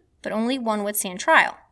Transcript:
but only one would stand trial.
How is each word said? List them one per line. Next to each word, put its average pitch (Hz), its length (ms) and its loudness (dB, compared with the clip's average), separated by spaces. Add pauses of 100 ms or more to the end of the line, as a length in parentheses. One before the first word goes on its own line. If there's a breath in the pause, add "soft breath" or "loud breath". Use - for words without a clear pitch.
(220)
but - 120 -6
only 240 260 -2
one 214 240 -4
would 208 140 -4
stand 190 240 -6
trial. 254 360 4 (140)